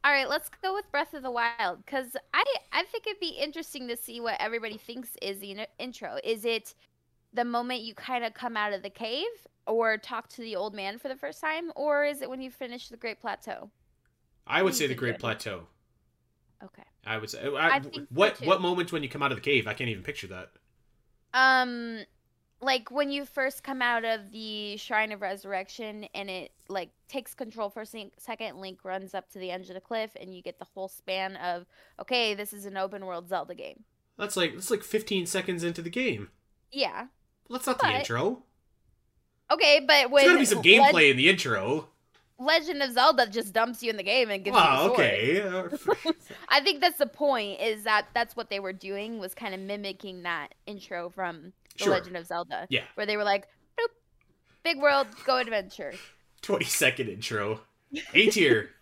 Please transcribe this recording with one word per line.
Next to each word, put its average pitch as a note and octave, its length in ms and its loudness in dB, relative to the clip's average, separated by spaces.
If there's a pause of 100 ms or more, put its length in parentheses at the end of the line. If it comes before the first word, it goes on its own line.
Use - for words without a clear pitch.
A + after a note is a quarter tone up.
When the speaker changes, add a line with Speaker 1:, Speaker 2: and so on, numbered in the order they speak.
Speaker 1:
All C#4+ 80 6
right, C4+ 180 2
let's D4 200 -2 (120)
go F#4+ 140 -2
with G4+ 160 -6
Breath D4 220 -2
of C#4 100 -12
the B3+ 80 -6
Wild, A#3 560 -2
'cause C4 280 -4 (180)
I, E4 100 4 (280)
I E4+ 120 0
think A4 240 -8
it'd G#4 120 -8
be E4+ 100 -6 (120)
interesting D4 460 -8
to A#3+ 100 -6
see A#3 240 -12
what A3+ 180 -4
everybody A3 380 -4
thinks A#3+ 320 -14 (120)
is G3 180 -6
the G3+ 120 -12
in-, G#3 160 -10 (120)
intro. G3+ 440 -10
Is A3+ 220 -4
it A3+ 300 -4 (580)
the A#3+ 100 0
moment A#3+ 380 -4
you A3+ 140 -14
kinda A#3+ 360 -6
come A#3 240 -8
out G#3 160 0
of G3 120 -6
the G3+ 60 -10
cave A#3+ 360 -6 (400)
or A3 320 2
talk A3+ 320 -10
to - 120 -16
the A3+ 140 -8
old G3+ 200 -6
man G3+ 240 -8
for - 80 -12
the C4 80 -8
first D4 260 -12
time, D#4+ 340 -4
or D4 300 2
is D4 160 -4
it B3+ 80 -8
when C4 100 -10
you C4 120 -10
finish B3 360 -12
the A3+ 100 -18
Great A3+ 220 -10
Plateau? - 520 -10 (760)
Speaker 2:
I D#3+ 160 2
would F#3+ 80 4
Speaker 1:
What - 40 0
do - 40 -2
Speaker 2:
say D#3 60 2
Speaker 1:
you C3+ 60 2
Speaker 2:
the B2+ 40 0
Speaker 1:
think, B2 60 -6
Speaker 2:
Great B2 140 0
Speaker 1:
Andy? - 80 -8
Speaker 2:
Plateau. G2+ 460 -6 (960)
Speaker 1:
Okay. - 200 -20 (200)
Speaker 2:
I A2 140 -4
would G#2+ 120 -8
say, - 180 -8
I, D3 280 2
Speaker 1:
I - 40 0
think - 160 -10
so, C#4+ 140 -12
Speaker 2:
what, G3 260 4
Speaker 1:
too. B2 100 -10
Speaker 2:
what F#3 160 4
moment F3+ 300 0
when D#3+ 120 -2
you C3 60 -6
come C#3+ 140 -4
out C#3 80 2
of A2+ 60 -2
the G#2+ 40 -12
cave? B2+ 260 2
I G#2 60 -4
can't B2 160 -4
even F#2+ 140 -6
picture - 240 -10
that. F#2 240 -14 (840)
Speaker 1:
Um, B3 720 2 (600)
like, C4 240 0
when C#4 220 0
you C#4+ 140 -4
first C4+ 380 -4
come C4 180 -6
out A#3+ 220 0
of A3 280 -4
the G#3+ 460 -8
Shrine G#3+ 340 -2
of G3+ 100 -10
Resurrection G3+ 960 -8
and G3 160 -8
it, F#3 200 -10 (160)
like, F#3 220 -6 (180)
takes - 280 -10
control A3 340 -8
for G3+ 120 -12
a A3+ 40 -10
se-, G#3+ 320 -16
second, G#3+ 420 -10
Link F#3+ 240 -14
runs F#3+ 300 -8
up F#3+ 200 -8
to G3+ 60 -16
the F#3 120 -8
edge F#3 180 -10
of F3+ 60 -14
the F#3+ 60 -12
cliff A3 380 -6
and F#3 160 -16
you F3+ 60 -16
get - 160 -12
the - 160 -16
whole F#3+ 140 -8
span F#3+ 500 -6
of, F3 300 -6 (320)
"Okay, A#3 340 0
this G#3 200 -8
is G3+ 120 -14
an G3 100 -12
open F#3+ 300 -4
world F3 240 -10
Zelda F3+ 240 -2
game." B2+ 300 -14 (340)
Speaker 2:
That's G#3 200 -6
like, E3+ 180 2
that's F3+ 160 -6
like G#3+ 120 0
fifteen G#3 420 -2
seconds F3+ 380 -2
into E3+ 180 -4
the E3+ 80 -8
game. F3 420 -4 (400)
Speaker 1:
Yeah. B3 360 -4 (400)
Speaker 2:
Well, A#3+ 120 -8
that's - 80 -4
not B3+ 120 0
the - 60 4
Speaker 1:
But - 100 2
Speaker 2:
intro. D#3 480 -2 (1080)
Speaker 1:
Okay, D4 340 8
but C#4 320 8
Speaker 2:
There's C#4 120 12
gotta F4 80 10
Speaker 1:
when - 20 6
Speaker 2:
be C4+ 60 8
some F3 160 4 (160)
Speaker 1:
Leg-, C4+ 180 10
Speaker 2:
gameplay D3+ 160 10
in B2+ 60 4
the C#3+ 120 8
intro. B2+ 600 0 (480)
Speaker 1:
Legend D4+ 460 2
of C4 80 -2
Zelda B3 360 6
just G3+ 260 -6
dumps A3+ 280 0
you A#3 80 -2
in A3 80 -4
the F#3+ 60 -8
game A3+ 260 2
and G3 140 -4
gives G3+ 120 -2
Speaker 2:
Wow, G#3+ 60 8
Speaker 1:
you C#3+ 160 6
the D#3+ 180 4
sword. - 40 4
Speaker 2:
okay. B2 420 2
Uh, F#3 280 -4
Speaker 1:
<laughs> D#4+ 440 -2 (360)
I C#4 120 6
think C#4+ 200 0
that's F4+ 160 2
the C#4+ 100 2
point, B3 540 -2
is G#3+ 220 -2
that G#3+ 300 2
that's A#3 220 -2
what A3+ 140 -8
they G3 100 -4
were F#3+ 140 -6
doing, G3+ 460 -8
was F#3 140 -10
kinda G3 240 -8
mimicking F#3+ 640 -10
that E3+ 300 -6 (120)
intro F3+ 440 -10
from F3 440 -8 (260)
The G#3 60 -2
Speaker 2:
Sure. - 20 4
Speaker 1:
Legend F3+ 300 0
of E3+ 80 -10
Zelda, F3 440 -6
Speaker 2:
Yeah. - 160 -2 (100)
Speaker 1:
where G#3 100 -4
they G#3 120 -2
were G#3 60 -2
like, G3+ 240 0 (300)
"Boop, A#4 120 0 (720)
big D#4+ 160 0
world, C#4 280 4 (160)
go C4 140 2
adventure." G#3 640 -4 (180)
Speaker 2:
<laughs> - 220 -20
Twenty-second C3 680 0
intro. G#2+ 520 -4 (520)
A A3 140 8
tier. C#3 440 4 (100)